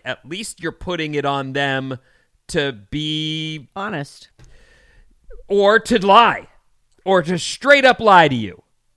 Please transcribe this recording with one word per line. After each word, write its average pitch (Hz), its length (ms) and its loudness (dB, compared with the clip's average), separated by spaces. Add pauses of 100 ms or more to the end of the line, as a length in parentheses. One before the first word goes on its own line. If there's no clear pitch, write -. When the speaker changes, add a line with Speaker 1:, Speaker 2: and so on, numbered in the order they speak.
Speaker 1:
at - 180 -12
least 180 380 -14
you're 165 100 -6
putting 160 440 -8
it 143 100 -4
on 139 280 -4
them 135 440 -4 (520)
to 143 240 -2 (180)
be 156 840 -8
Speaker 2:
honest 196 540 -12 (1160)
Speaker 1:
or 202 320 2
to 214 260 -2
lie 196 420 4 (560)
or 185 200 2
to 170 160 -4
straight 277 460 2
up 247 140 4
lie 185 280 6
to 135 80 -2
you. 104 260 -8 (360)